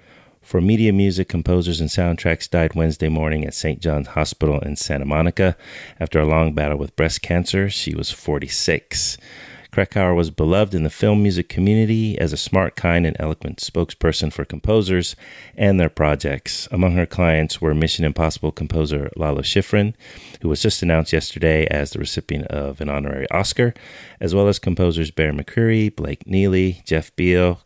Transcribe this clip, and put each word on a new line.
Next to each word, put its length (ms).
for 200
media 320
music, 340
composers, 540
and 80
soundtracks, 600
died 260
Wednesday 340
morning 340
at 100
Saint 280
John's 260
Hospital 520
in 180
Santa 260
Monica 540
after 180
a 80
long 280
battle 240
with 180
breast 260
cancer. 480
She 240
was 160
forty-six. 1080
Krakauer 440
was 160
beloved 420
in 80
the 80
film 320
music 260
community 720
as 160
a 40
smart, 380
kind, 300
and 140
eloquent 400
spokesperson 720
for 100
composers 720
and 240
their 120
projects. 800
Among 220
her 120
clients 560
were 140
Mission 280
Impossible 480
composer 640
Lalo 280
Schifrin, 500
who 80
was 140
just 180
announced 320
yesterday 540
as 240
the 80
recipient 480
of 340
an 80
honorary 400
Oscar, 460
as 140
well 140
as 100
composers 540
Bear 200
McCreary, 640
Blake 300
Neely, 580
Jeff 320
Beal, 500